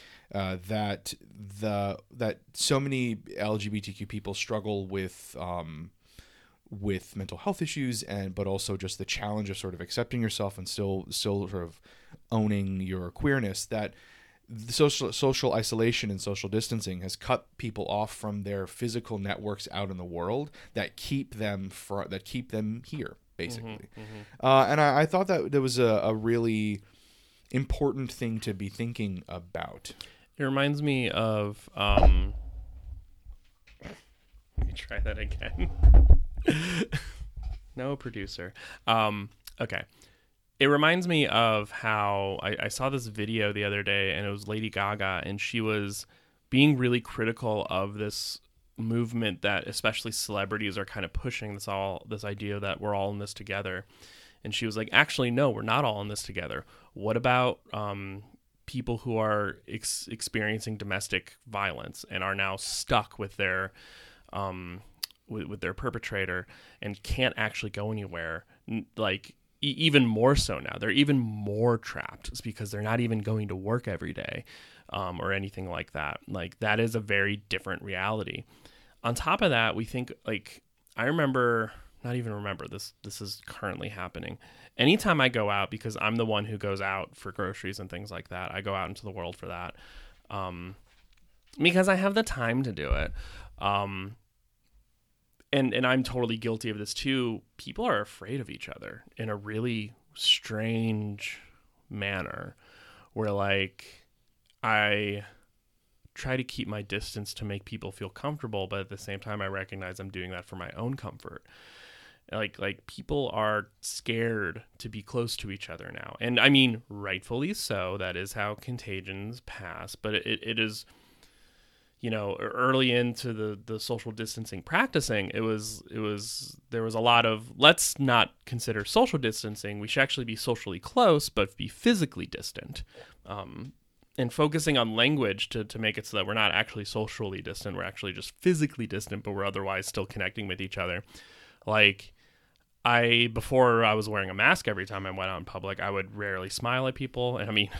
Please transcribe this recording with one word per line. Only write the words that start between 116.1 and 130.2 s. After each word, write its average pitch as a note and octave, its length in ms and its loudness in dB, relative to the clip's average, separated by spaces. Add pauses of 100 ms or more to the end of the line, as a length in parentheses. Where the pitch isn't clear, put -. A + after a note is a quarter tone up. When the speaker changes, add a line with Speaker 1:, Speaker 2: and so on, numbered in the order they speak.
Speaker 2:
And, A#2+ 180 2
I C3 100 10
mean, C3 380 8
rightfully G#2 640 -4
so. F#2+ 440 -4
That F#2 180 -4
is G2 180 -6
how G#2 220 -4
contagions G2+ 880 -8
pass. F2 540 -12
But G#2+ 200 -2
it, - 100 -2
it, A2 180 -2
it A2+ 160 -4
is, A2 260 -4 (1120)
you A#2+ 100 -4
know, G#2 300 -2
e-, - 40 -6
early B2+ 480 4
into A#2+ 420 2
the, G#2+ 320 -4
the A2 140 -6
social A#2 320 -6
distancing G#2+ 500 -8
practicing, C3+ 720 0
it A#2 80 -2
was, A2 480 -2
it A2 100 -8
was, G#2 560 -6 (140)
there A#2 140 -4
was A2 120 -4
a A2 40 0
lot A#2 260 6
of, A2+ 320 0
"Let's - 420 6
not B2 340 6 (120)
consider A2 400 -4
social A3+ 340 4
distancing. G#2 600 -4
We G#2 80 -6
should C3+ 160 4
actually C3 220 -2